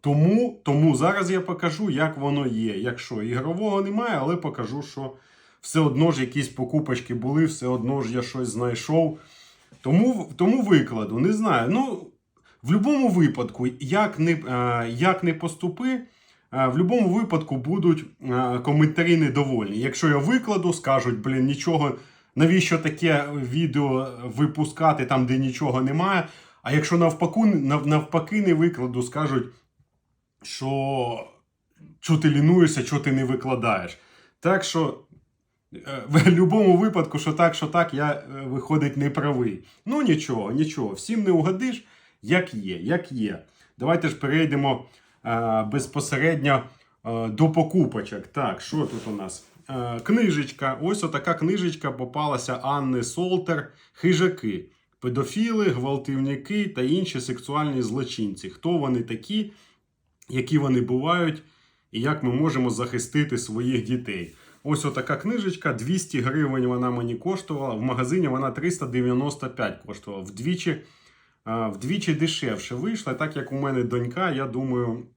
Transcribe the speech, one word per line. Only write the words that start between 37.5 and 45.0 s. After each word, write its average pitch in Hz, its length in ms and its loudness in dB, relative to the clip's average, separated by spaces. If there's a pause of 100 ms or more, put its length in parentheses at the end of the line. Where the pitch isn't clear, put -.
що 156 120 -4
так, 165 260 0
я, 147 180 0
е, 143 120 -4 (220)
виходить, 139 520 0
не 139 120 0
правий. 131 540 -2 (220)
Ну 285 160 -2
нічого, 131 500 0
нічого, 135 420 -2
всім 220 300 -4
не 190 80 2
угодиш, 185 540 0 (360)
як 180 320 0
є, 95 240 -8
як 135 340 -4
є. 104 320 -4 (340)
Давайте 160 320 0
ж - 60 -6
перейдемо, 139 680 0 (400)